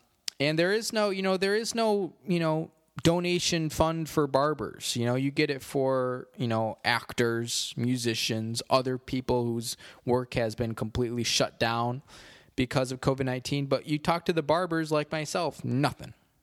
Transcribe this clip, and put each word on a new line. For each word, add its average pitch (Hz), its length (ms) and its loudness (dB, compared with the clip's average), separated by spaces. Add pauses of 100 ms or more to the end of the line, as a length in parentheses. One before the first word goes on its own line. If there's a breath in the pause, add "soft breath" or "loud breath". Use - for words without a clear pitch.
(400)
and 156 200 2
there 180 140 2
is 214 180 -2
no, 214 200 0
you 190 100 -4
know, 190 160 0
there 196 180 0
is 220 180 -2
no, 214 400 0 (140)
you 175 120 2
know, 160 300 0 (340)
donation 175 640 2
fund 160 400 0
for 147 180 2
barbers. 135 680 0
You 120 80 2
know, 123 100 2
you 135 160 0
get 151 180 2
it 139 140 -6
for, 131 720 0
you 131 120 -2
know, 110 360 0
actors, 117 920 0
musicians, 117 920 0
other 131 280 2
people 127 480 -2
whose 117 320 -4 (280 loud breath)
work 123 280 2
has 113 220 0
been 113 200 -2
completely 120 480 -2
shut - 340 0
down 120 460 0 (540 loud breath)
because 131 340 0
of 127 80 -8
covid 135 260 0
nineteen. 131 400 -2
But 135 220 0
you 151 100 0
talk 170 280 0
to 185 80 2
the 160 100 0
barbers 160 480 0
like 151 180 0
myself, 156 540 -4
nothing. 127 500 -2 (300)